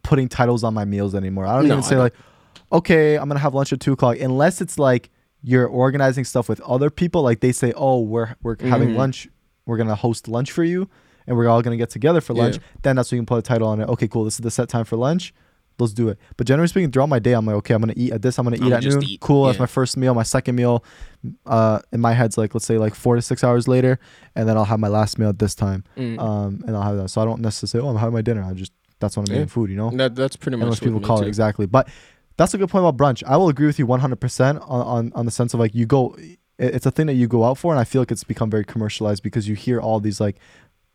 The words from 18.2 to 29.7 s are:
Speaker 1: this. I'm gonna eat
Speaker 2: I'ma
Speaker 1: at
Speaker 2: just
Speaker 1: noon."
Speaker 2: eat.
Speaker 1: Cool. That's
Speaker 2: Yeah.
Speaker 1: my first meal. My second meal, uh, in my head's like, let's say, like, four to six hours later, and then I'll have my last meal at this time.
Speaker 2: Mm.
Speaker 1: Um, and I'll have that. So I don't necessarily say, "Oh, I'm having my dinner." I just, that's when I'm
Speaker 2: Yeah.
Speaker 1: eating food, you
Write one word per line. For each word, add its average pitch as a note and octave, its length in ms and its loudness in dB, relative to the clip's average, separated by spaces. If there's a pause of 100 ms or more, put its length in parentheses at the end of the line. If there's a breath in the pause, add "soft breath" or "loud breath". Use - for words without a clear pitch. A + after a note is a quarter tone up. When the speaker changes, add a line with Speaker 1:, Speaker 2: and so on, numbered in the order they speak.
Speaker 1:
this. B2 180 -2
I'm B2 60 -2
gonna A#2 100 0
eat A2+ 80 -4
Speaker 2:
I'ma B2 140 2
Speaker 1:
at A#2+ 60 -2
Speaker 2:
just C#3 160 0
Speaker 1:
noon." C#3 100 -4
Speaker 2:
eat. G2+ 100 -10
Speaker 1:
Cool. C#3+ 260 4
That's B2 120 2
Speaker 2:
Yeah. B2+ 60 0
Speaker 1:
my A#2+ 40 0
first C3 300 -2
meal. B2+ 160 2
My A#2 100 0
second B2+ 320 -2
meal, A#2+ 300 2 (600 loud breath)
uh, A2 340 2 (120)
in A#2 80 -2
my A#2 140 4
head's A#2 240 2
like, A2 180 -2
let's A2 100 -4
say, A2+ 120 2
like, G#2+ 180 0
four A#2+ 220 2
to A#2 40 0
six - 220 -2
hours A#2+ 240 2
later, B2+ 320 4 (360 soft breath)
and A2 120 0
then A2 80 2
I'll G#2+ 100 2
have A2 140 0
my G#2+ 80 0
last G#2 320 0
meal G#2+ 100 2
at G2 100 -2
this G#2 140 0
time. F#2+ 300 -2 (140)
Speaker 2:
Mm. A#2 220 -6
Speaker 1:
Um, G#2 460 -4
and A2 120 -4
I'll G2 60 -2
have G#2 140 0
that. F#2+ 120 -4
So A2 120 -2
I A2 40 2
don't A2+ 160 -2
necessarily A2+ 420 -2
say, - 20 -2
"Oh, C#3+ 60 -2
I'm A2 80 0
having A#2 140 0
my A2+ 80 0
dinner." A2 220 -2
I F#2 100 -6
just, F#2 180 -10 (280)
that's G#2 160 -4
when G#2 120 -2
I'm G2 40 -2
Speaker 2:
Yeah. A#2 100 0
Speaker 1:
eating D3+ 80 -2
food, A2 200 -2
you F#2+ 60 -6